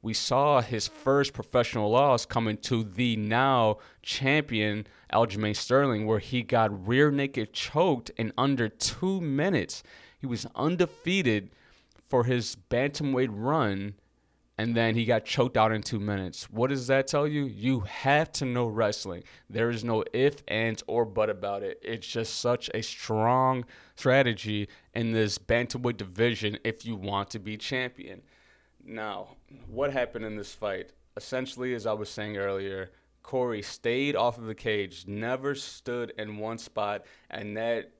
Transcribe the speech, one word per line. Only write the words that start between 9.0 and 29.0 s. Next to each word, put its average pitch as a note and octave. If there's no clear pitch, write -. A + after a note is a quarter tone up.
minutes. D3
He -
was A#2+
undefeated E3
for B2
his B2
bantamweight C3+
run, G#2
and A#2
then A2+
he A#2
got A2+
choked B2
out A2
in G#2+
two A2
minutes. G2+
What A#2+
does C3
that C3+
tell D3
you? D3
You A#2
have C#3+
to -
know B2
wrestling. G#2
There A2+
is A2+
no A2+
if, C#3
ands, A2
or A#2
but G#2+
about G2+
it. G2
It's A2
just -
such A#2+
a A2
strong B2
strategy A2
in A2+
this A2
bantamweight A#2+
division G#2
if A2
you A#2
want G2
to A2+
be G#2
champion. B2
Now, G#2+